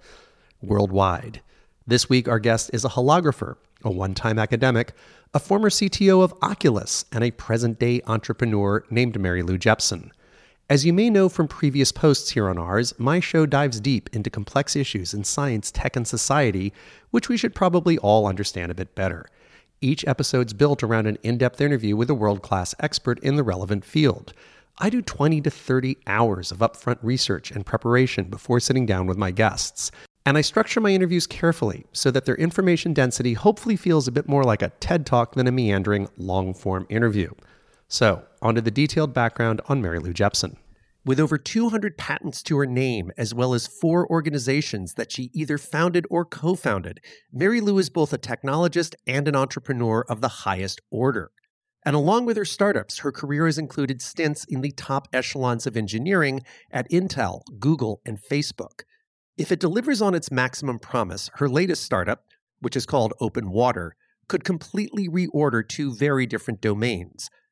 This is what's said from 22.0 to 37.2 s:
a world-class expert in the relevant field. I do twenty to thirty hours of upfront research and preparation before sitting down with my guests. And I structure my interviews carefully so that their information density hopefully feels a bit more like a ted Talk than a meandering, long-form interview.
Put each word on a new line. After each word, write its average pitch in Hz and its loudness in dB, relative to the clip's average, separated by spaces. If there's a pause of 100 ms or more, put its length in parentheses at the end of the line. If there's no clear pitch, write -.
a 147 0
world-class 101 0
expert - -2
in 139 0
the 147 2
relevant 98 -2
field. - 0 (440)
I 190 0
do 233 0
twenty 156 0
to 143 -2
thirty 131 -2 (100)
hours 98 0
of 87 -10
upfront 113 0
research 123 -2
and 101 -8
preparation 120 2
before 120 -2
sitting 127 2
down 92 2
with 92 -2
my 95 0
guests. - -2 (360)
And 139 4
I - 6
structure - 0
my 214 2
interviews 180 2
carefully - -2
so - 0
that 127 2
their 135 0
information 170 0
density 123 2
hopefully 208 2
feels 156 2
a 120 -2
bit 143 0
more 139 4
like 113 4
a 95 -2
ted 165 0
Talk 120 2
than 127 2
a 123 4
meandering, 104 2
long-form 92 -2
interview. 104 -2 (580)